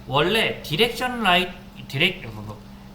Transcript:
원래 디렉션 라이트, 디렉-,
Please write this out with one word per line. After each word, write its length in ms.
원래 560
디렉션 600
라이트, 320
디렉-, 420